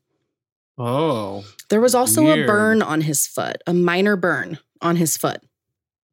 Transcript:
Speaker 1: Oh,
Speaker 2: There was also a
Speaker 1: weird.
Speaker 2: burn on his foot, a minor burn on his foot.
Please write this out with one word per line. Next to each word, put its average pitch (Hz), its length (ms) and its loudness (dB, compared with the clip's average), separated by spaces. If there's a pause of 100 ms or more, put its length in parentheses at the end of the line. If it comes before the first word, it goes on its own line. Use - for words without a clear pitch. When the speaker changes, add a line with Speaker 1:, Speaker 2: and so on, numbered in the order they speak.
(760)
Speaker 1:
Oh, 120 680 -4 (260)
Speaker 2:
There 208 120 2
was 247 120 4
also 262 280 2
a 311 140 6
Speaker 1:
weird. 254 120 0
Speaker 2:
burn 214 340 2
on 156 200 -2
his 151 260 -2
foot, - 400 -6
a 175 60 -2
minor 180 420 2
burn 170 440 -2 (220)
on 170 140 0
his 165 220 0
foot. - 240 -4 (720)